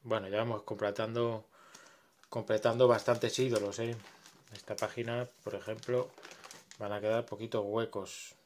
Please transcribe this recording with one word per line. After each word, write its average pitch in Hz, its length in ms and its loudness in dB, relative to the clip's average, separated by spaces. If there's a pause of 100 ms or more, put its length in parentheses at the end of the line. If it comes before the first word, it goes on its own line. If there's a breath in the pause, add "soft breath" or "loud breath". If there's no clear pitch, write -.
Bueno, 110 280 0
ya 104 100 2
vamos 113 240 -2
completando, 110 800 -2 (840 loud breath)
completando 117 580 4
bastantes 117 500 4
ídolos, 110 420 2
¿eh? 117 160 -2 (580 loud breath)
Esta - 240 -8
página, 117 500 -4 (160)
por 107 120 -6
ejemplo, 117 540 -4 (720 loud breath)
van 104 140 -4
a 104 80 -4
quedar 113 240 2
poquitos 110 400 -4
huecos. 104 680 -6 (100)